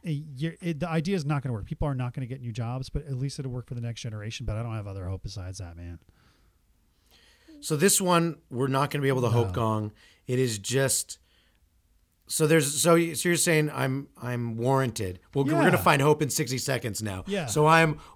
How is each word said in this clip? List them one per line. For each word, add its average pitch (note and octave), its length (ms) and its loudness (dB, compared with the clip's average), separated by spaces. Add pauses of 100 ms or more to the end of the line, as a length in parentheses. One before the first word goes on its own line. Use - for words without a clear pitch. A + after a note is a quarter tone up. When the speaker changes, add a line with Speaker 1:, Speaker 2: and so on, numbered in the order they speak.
Speaker 1:
a D#3+ 60 -2
year, D3+ 500 -6
it, E3+ 180 -4
the F3 80 -4
idea E3 260 0
is D#3+ 120 -2
not C#3+ 160 0
gonna C3 100 -4
work. G#2 140 -6
People D#3+ 200 -4
are C#3+ 80 0
not B2 200 -4
gonna C3+ 100 -6
get B2 160 -10
new A#2+ 120 -8
jobs, B2 360 -6
but - 160 -6
at C3+ 140 -6
least C#3 200 -4
it'll C3+ 140 -8
work B2 140 -8
for - 80 -10
the A#2+ 80 -6
next A#2 180 -8
generation. A2 460 -8
But G#2+ 100 -4
I A2+ 60 -4
don't A#2 100 -6
have G#2+ 140 -6
other G2 180 -8
hope F#2 180 -6
besides F#2+ 360 -10
that, E2+ 180 -12
man. E2+ 220 -12 (1600)
Speaker 2:
So E3 160 -4
this F#3+ 240 4
one, E3+ 380 2 (120)
we're B2 180 0
not C3+ 220 0
gonna C#3+ 120 -4
be C3+ 60 2
able C3 120 2
to A#2+ 80 2
hope A2+ 200 4
Speaker 1:
No. F#2 40 -6
Speaker 2:
gong. G#2+ 400 -2 (340)
It B2+ 120 -2
is A#2+ 200 0
just, B2 600 -2 (1080)
so - 200 0
there's, D3 340 4
so E3+ 140 6
you, E3+ 200 2
so C#3 140 -2
you're F3 80 4
saying D#3 380 4
I'm, C3+ 420 -2
I'm A#2+ 400 -6
warranted. A#2 600 0 (160)
Well, C#3 100 2
we're - 60 0
gonna D#3 220 6
Speaker 1:
Yeah. C#3 40 4
Speaker 2:
find D3 240 4
hope D3+ 220 4
in C#3 80 -2
sixty B2+ 260 -2
seconds A#2+ 460 -4
now. F#2+ 240 -6
Speaker 1:
Yeah. F#3+ 180 -4
Speaker 2:
So C#3+ 220 2
I'm D#3+ 320 6 (180)